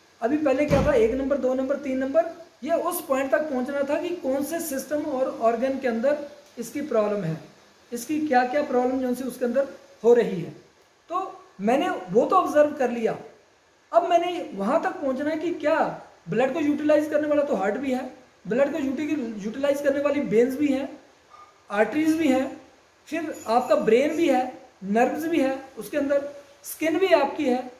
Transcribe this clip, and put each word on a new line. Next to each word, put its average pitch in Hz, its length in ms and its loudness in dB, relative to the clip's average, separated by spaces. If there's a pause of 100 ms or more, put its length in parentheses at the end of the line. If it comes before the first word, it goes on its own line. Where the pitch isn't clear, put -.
(220)
अभी 262 140 0
पहले 294 300 2
क्या 277 200 2
था, 294 60 2
एक 240 220 4
number, 269 220 0
दो 254 180 0
number, 269 220 -2
तीन 262 220 -4
number, 311 320 0 (340)
ये 320 160 -2
उस 349 260 -4
point 269 240 -2
तक 302 200 0
पहुंचना 277 320 -2
था 302 180 -2
कि 349 160 -4
कौन 269 280 -2
से 330 160 -6
system 294 420 -6
और 269 280 -2 (120)
organ 233 360 0
के 254 100 -2
अंदर 247 300 0 (400)
इसकी 247 240 -8
problem 208 400 0
है, 160 140 -2 (560)
इसकी 302 340 -4
क्या 254 180 4
क्या 262 180 0
problem 254 380 0
जो 254 80 -2
है 247 200 -2
उसके - 160 -6
अंदर 254 240 0 (360)
हो 240 100 8
रही 190 260 2
है। 143 100 -8 (600)
तो 370 300 -6 (200)
मैंने 269 300 2
वो 254 360 2
तो 381 100 4
observe 294 360 4
कर 240 180 0
लिया। 226 260 -2 (760)
अब 349 160 4
मैंने 339 460 0
वहाँ 220 280 0
तक 381 80 -2
पहुँचना 285 400 -2
है 320 80 -2
कि 330 160 -2
क्या 302 240 0 (500)
blood 254 260 2
को 330 60 -2
utilize 302 500 2
करने 302 180 0
वाला 294 140 2
तो 269 140 0
heart 202 180 0
भी 262 180 -2
है, 254 180 -4 (360)
Blood 254 260 2
को 320 60 -4
यूटि-, 262 680 -4
utilize 277 360 0
करने 285 200 0
वाली 285 200 0
veins 240 380 2
भी 294 100 2
हैं, 262 200 0 (840)
arteries 302 460 2
भी 320 120 2
हैं, 262 320 0 (480)
फिर 311 260 -6 (120)
आपका 247 280 2
ब्रेन 262 420 4
भी 339 120 2
है, 254 140 4 (420)
नर्व्स 254 400 2
भी 330 160 0
है 269 180 0 (200)
उसके 226 180 -6
अंदर, 277 320 0 (360)
स्किन 330 340 -2
भी 370 140 2
आपकी 285 320 2
है। 254 160 2 (200)